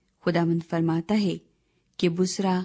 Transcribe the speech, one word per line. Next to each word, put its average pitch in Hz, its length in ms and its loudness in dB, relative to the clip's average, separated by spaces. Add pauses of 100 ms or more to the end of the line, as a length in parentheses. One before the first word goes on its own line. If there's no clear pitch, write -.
(240)
خداوند 170 360 2 (100)
فرماتا 165 500 0
ہے 170 160 -2 (600)
کہ 180 100 2
بصری 185 400 -2 (160)